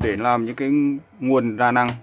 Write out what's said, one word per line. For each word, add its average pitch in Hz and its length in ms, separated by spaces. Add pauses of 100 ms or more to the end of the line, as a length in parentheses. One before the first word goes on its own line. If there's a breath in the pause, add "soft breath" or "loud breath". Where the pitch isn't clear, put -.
để 107 140
làm 117 300
những 120 100
cái 135 160 (480)
nguồn 127 380
đa 120 140
năng 123 180 (140)